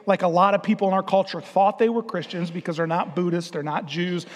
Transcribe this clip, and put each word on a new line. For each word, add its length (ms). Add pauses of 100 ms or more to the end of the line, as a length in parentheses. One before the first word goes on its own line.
like 160
a 60
lot 260
of 100
people 240
in 60
our 100
culture, 380
thought 380
they 100
were 140
Christians 460
because 280
they're 100
not 260
Buddhists, 380
they're 100
not 240
Jews, 400 (100)